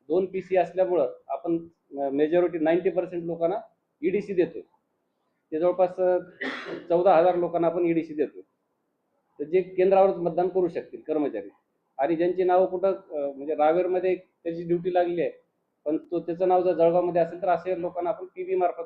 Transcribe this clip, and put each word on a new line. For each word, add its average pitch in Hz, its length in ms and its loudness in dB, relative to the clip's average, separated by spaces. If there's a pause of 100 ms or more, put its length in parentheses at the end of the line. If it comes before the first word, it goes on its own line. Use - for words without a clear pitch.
दोन 185 180 0
पीसी 185 300 -4
असल्यामुळं 175 560 0 (160)
आपण, 170 400 -4 (300)
अ, 139 100 -2
मेजॉरिटी 165 500 0
नाईंटी 170 320 2
पर्सेंट 175 340 -4
लोकांना 170 360 -2 (420)
ईडीसी 196 320 -2
देतो, 170 240 0 (920)
ते 156 80 -2
जवळपास, 180 360 2
अ, 180 220 2 (720)
चौदा 175 280 6
हजार 180 180 6
लोकांना 170 320 0
आपण 170 200 0
ईडीसी 165 280 -2
देतो. 147 260 -4 (1000)
तर 147 60 -6
जे 170 180 0
केंद्रावरच 190 540 4
मतदान 170 320 -2
करू 180 200 0
शकतील 131 320 -10
कर्मचारी 127 480 -4 (500)
आणि 156 180 0
ज्यांची 180 280 0
नावं 180 220 4
कुठं, 185 220 -2
अ, 147 480 -4
म्हणजे 147 180 -6
रावेरमध्ये 180 640 2
त्याची 170 480 -10
ड्युटी 175 300 -2
लागली 175 260 0
आहे 135 100 -2 (540)
पण 151 120 -2
तो 165 240 -4
त्याचं 170 280 -2
नाव 185 140 4
जर 180 100 2
जळगावमध्ये 170 500 2
असेल 170 200 -4
तर 196 60 0
असे 175 320 -2
लोकांना 175 300 -6
आपण 180 160 -8
पीबी 185 280 -6
मार्फत 175 320 0